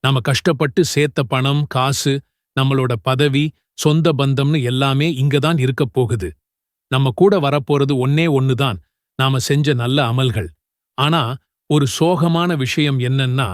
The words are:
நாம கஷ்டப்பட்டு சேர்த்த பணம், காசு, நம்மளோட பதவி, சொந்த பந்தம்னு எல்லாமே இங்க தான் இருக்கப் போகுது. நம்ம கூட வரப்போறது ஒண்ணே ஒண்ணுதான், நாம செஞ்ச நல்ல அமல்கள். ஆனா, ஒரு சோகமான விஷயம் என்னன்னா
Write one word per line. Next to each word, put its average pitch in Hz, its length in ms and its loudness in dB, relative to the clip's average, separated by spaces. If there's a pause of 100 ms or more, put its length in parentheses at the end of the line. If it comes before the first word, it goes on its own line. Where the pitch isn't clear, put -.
நாம 135 160 2
கஷ்டப்பட்டு 147 640 0
சேர்த்த 147 380 -2
பணம், 135 440 -2
காசு, 135 460 -2 (420)
நம்மளோட 131 460 0
பதவி, 139 440 0 (280)
சொந்த 156 400 2
பந்தம்னு 139 500 0
எல்லாமே 135 500 0
இங்க 139 260 0
தான் 160 180 0
இருக்கப் 127 360 0
போகுது. 98 360 -2 (640)
நம்ம 131 240 0
கூட 196 240 4
வரப்போறது 143 560 0
ஒண்ணே 143 340 0
ஒண்ணுதான், 131 480 0 (420)
நாம 135 200 0
செஞ்ச 143 340 0
நல்ல 123 380 0
அமல்கள். 120 380 -2 (480)
ஆனா, 151 240 0 (480)
ஒரு 147 180 2
சோகமான 165 680 0
விஷயம் 135 420 -2
என்னன்னா 127 540 -2